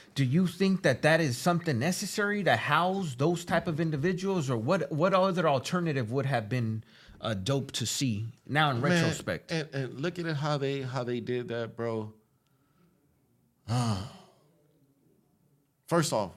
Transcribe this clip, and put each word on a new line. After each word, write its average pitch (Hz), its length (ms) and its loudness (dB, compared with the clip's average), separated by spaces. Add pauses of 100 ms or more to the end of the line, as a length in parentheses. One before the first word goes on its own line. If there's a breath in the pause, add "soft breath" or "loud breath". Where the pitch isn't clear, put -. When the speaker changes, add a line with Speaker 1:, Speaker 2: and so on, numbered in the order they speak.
(140 loud breath)
Speaker 1:
do 143 80 2
you 156 240 4
think 190 360 2
that 135 180 2
that 160 220 6
is 127 160 0
something 165 400 2
necessary 202 680 -2
to 139 120 6
house 165 600 0
those 170 300 0
type 175 220 0
of 156 120 -2
individuals, 170 720 0
or 117 80 0
what, 160 340 0
what 180 220 2
other 180 340 4
alternative 139 640 0
would 135 140 0
have 113 240 0
been, 110 340 -2 (380 soft breath)
uh, 113 100 -2
dope 95 400 -2
to 120 140 -4
see 113 400 -2 (200)
now 147 240 2
in 120 120 0
Speaker 2:
Man, 147 80 2 (120)
Speaker 1:
retrospect? 139 480 -2
Speaker 2:
and, 156 240 -4
and 127 260 -6
looking 170 280 -4
at 156 80 -2
how 147 220 0
they, 139 240 -2
how 127 220 -4
they 123 160 -4
did 120 280 -4
that, 117 260 -6
bro. 113 380 -4 (1500)
<sighs> 107 60 -4 (2250 loud breath)
First 165 260 2
off, 104 240 0